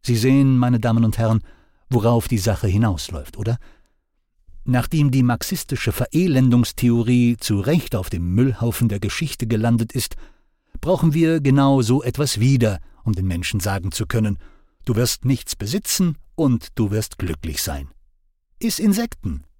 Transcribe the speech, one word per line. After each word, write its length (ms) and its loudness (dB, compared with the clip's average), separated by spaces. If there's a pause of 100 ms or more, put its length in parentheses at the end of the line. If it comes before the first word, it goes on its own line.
Sie 140 0
sehen, 420 4
meine 220 2
Damen 240 2
und 120 0
Herren, 260 2 (460)
worauf 400 2
die 100 0
Sache 300 -2
hinausläuft, 680 -2
oder? 220 -4 (1040)
Nachdem 460 0
die 140 2
marxistische 680 -2
Verelendungstheorie 1500 2
zu 220 -2
Recht 360 -2
auf 140 -6
dem 240 -2
Müllhaufen 540 0
der 120 -2
Geschichte 460 -6
gelandet 460 0
ist, 240 -6 (640)
brauchen 340 2
wir 260 2
genau 420 4
so 200 2
etwas 360 -4
wieder, 400 2 (240)
um 120 -2
den 120 -2
Menschen 320 -4
sagen 320 -4
zu 160 -6
können: 320 -2 (460)
„Du 100 0
wirst 300 -2
nichts 320 -2
besitzen 640 -2 (180)
und 400 0
du 140 0
wirst 280 -4
glücklich 440 -6
sein.“ 260 -8 (720)
Iss 180 -4
Insekten. 680 -2 (160)